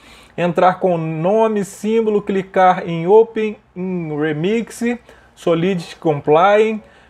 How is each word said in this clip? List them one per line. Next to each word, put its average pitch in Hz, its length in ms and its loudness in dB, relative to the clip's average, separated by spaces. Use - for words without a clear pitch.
entrar 175 440 0
com 180 160 0
nome, 190 640 -2
símbolo, 214 580 -2
clicar 185 640 0
em 170 220 -4
Open, 220 480 2
em 180 460 -6
Remix, 160 640 -4
Solidity 170 640 -2
Comply, 196 880 2